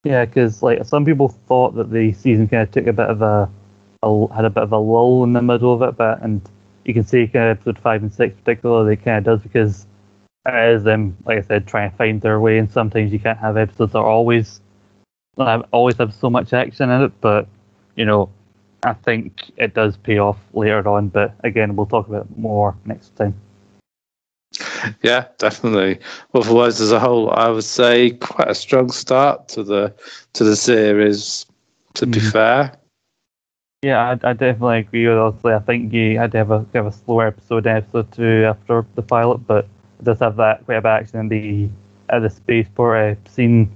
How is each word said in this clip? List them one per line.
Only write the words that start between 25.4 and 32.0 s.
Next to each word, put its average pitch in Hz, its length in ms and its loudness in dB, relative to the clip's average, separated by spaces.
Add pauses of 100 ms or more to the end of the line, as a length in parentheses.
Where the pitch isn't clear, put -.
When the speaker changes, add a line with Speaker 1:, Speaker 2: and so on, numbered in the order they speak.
Speaker 2:
Otherwise, 117 480 2
as 107 120 2
a 110 80 2
whole, 120 320 0
I 113 160 2
would 110 160 -2
say 120 460 2
quite - 380 -4
a - 60 -2
strong 127 360 0
start - 580 0
to 110 160 -10
the, 104 280 -2 (420)
to 117 100 0
the 107 100 4
series, 107 880 0 (500)
to 135 120 -4